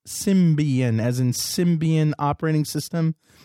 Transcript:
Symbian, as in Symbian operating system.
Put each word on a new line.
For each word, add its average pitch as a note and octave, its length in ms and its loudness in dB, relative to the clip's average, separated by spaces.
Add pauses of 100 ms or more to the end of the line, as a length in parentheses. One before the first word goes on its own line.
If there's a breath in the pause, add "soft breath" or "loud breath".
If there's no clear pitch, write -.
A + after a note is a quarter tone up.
Symbian, D3 920 2
as B2 200 -2
in B2+ 100 2
Symbian D#3+ 880 0
operating D3+ 460 -2
system. D#3+ 500 -4 (300 soft breath)